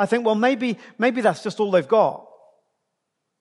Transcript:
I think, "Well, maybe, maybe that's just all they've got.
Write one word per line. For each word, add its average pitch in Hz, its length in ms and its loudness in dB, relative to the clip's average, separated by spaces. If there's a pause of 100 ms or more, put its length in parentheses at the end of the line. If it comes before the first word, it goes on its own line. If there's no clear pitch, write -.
I 202 60 0
think, 233 200 0
"Well, 220 80 2
maybe, 240 460 -2 (180)
maybe 240 220 0
that's 190 240 0
just 214 160 -6
all 208 100 -2
they've 175 160 2
got. 190 420 0 (1120)